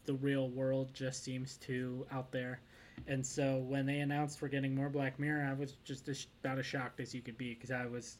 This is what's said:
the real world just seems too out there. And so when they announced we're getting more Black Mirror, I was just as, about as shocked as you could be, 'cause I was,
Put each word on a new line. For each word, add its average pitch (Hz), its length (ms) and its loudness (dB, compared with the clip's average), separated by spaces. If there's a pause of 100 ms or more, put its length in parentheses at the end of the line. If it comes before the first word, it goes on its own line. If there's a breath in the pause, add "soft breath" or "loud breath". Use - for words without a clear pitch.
the 143 100 2
real 135 340 4
world 131 440 2
just 131 300 -4
seems 127 340 -4
too 127 540 -2
out 131 200 -4
there. 127 300 -2 (460 loud breath)
And 135 180 0
so 135 320 4
when 135 280 2
they 143 140 2
announced 143 420 2
we're 147 60 0
getting 135 280 2
more 139 140 2
Black 135 280 0
Mirror, 147 320 2
I 135 40 2
was 135 300 -2
just 135 260 -8
as, - 180 -4 (160)
about 135 160 0
as 131 80 0
shocked 127 320 -2
as 127 160 -6
you 120 60 -6
could 113 160 -10
be, 120 180 -4
'cause 120 160 -6
I 123 160 0
was, 120 320 -6